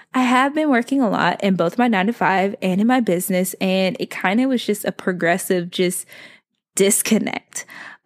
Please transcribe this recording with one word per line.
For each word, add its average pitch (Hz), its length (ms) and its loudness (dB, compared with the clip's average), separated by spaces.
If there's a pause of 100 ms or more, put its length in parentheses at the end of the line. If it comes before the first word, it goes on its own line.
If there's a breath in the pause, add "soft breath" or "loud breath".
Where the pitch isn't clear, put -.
(140)
I 254 60 2
have 254 340 2
been 311 160 2
working 262 300 2
a 214 100 2
lot 175 320 0
in 190 140 2
both 175 220 0
my 247 100 4
nine-to-five 196 720 0
and 185 180 0
in 220 60 2
my 254 140 2
business, 180 600 0
and 190 380 0
it - 120 -8
kinda 214 360 0
was 254 180 0
just 208 200 -4
a 185 80 -2
progressive, 180 800 -2
just 185 360 -2 (720 loud breath)
disconnect." - 920 0 (400 loud breath)